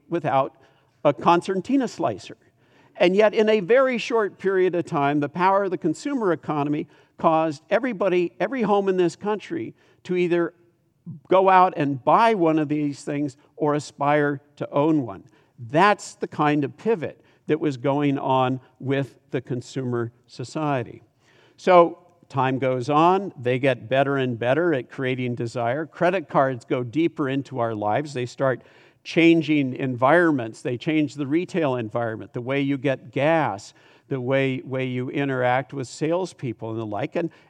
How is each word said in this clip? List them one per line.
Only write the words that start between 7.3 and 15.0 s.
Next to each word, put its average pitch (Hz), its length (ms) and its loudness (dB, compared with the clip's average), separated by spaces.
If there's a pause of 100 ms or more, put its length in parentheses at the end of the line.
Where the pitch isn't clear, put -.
everybody, 190 720 0
every 233 220 -2
home 202 260 2
in 190 80 2
this 175 220 0
country 180 560 -6 (300)
to 180 120 -4
either 170 380 0 (760)
go 190 220 4
out 185 260 6
and 139 280 -2
buy 220 300 4
one 165 240 2
of 151 120 0
these 147 340 -4
things 147 320 -6 (220)
or 147 180 0
aspire 147 640 0 (160)
to - 160 -8
own 147 340 2